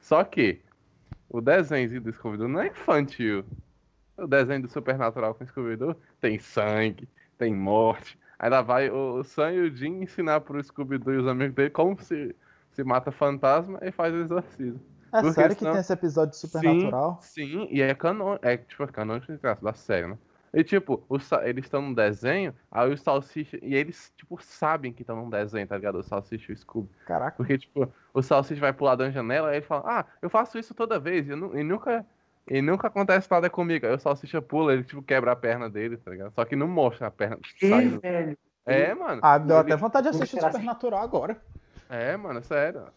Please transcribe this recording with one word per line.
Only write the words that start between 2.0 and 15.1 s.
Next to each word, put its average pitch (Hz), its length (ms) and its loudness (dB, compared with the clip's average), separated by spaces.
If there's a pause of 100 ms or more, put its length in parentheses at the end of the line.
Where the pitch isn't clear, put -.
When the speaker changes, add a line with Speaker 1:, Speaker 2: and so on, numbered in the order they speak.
Speaker 1:
do 110 120 -8
Scooby-Doo 110 360 -6
não 151 120 -2
é 330 80 -2
infantil. 135 760 0 (720)
O 185 100 -8
desenho 135 360 2
do 123 60 -8
Supernatural 123 680 -2
com 127 100 -16
o - 20 -18
Scooby-Doo 123 480 -6 (260)
tem 110 180 0
sangue, 107 720 -2 (280)
tem 113 180 0
morte. 104 640 2 (200)
Aí 117 100 0
lá 127 140 4
vai 127 280 2
o, 131 260 -2
o 135 80 -4
Sam 156 280 -2
e 180 80 0
o 160 160 0
Jim 160 260 -6
ensinar 160 380 0
pro 143 220 -8
Scooby-Doo 135 520 -4
e 135 40 2
os 131 100 2
amigos 131 260 0
dele 139 160 2
como 180 300 0
se, 147 340 -8 (380)
se 139 120 -6
mata 127 280 0
fantasma 143 680 2
e 185 100 -6
faz 165 220 -2
o 170 40 -2
exorcismo. 160 600 -6 (320)